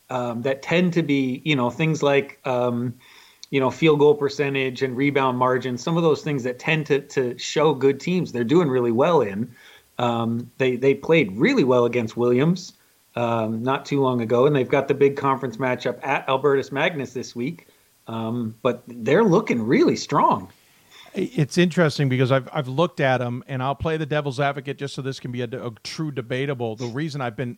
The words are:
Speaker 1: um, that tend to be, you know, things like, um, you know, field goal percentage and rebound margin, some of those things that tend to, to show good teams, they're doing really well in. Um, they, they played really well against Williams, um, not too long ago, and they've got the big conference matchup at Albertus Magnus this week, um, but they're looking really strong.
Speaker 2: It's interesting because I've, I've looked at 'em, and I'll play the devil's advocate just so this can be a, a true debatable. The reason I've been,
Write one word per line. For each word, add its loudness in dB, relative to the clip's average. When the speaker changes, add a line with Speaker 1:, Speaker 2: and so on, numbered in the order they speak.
Speaker 1:
um, -4
that -2
tend 0
to 2
be, 0
you 0
know, 0
things -2
like, 2
um, -2
you 2
know, 2
field 4
goal 6
percentage -2
and -4
rebound 2
margin, 0
some -2
of 0
those 2
things -4
that -6
tend 0
to, 2
to -4
show 2
good 2
teams, -2
they're -2
doing 4
really 2
well 4
in. -4
Um, -2
they, 2
they 4
played 2
really 2
well 4
against -2
Williams, 2
um, -2
not -2
too 0
long 2
ago, 2
and 4
they've 0
got 0
the 2
big 4
conference -2
matchup -2
at -4
Albertus 2
Magnus -4
this -10
week, -8
um, -6
but 0
they're 2
looking 2
really 4
strong. 0
Speaker 2:
It's -2
interesting 2
because 2
I've, 0
I've -4
looked -2
at 2
'em, -6
and -6
I'll -2
play -4
the -4
devil's -4
advocate -4
just -8
so -10
this -8
can -10
be -6
a, -4
a -8
true -8
debatable. -4
The -8
reason -6
I've -6
been, -8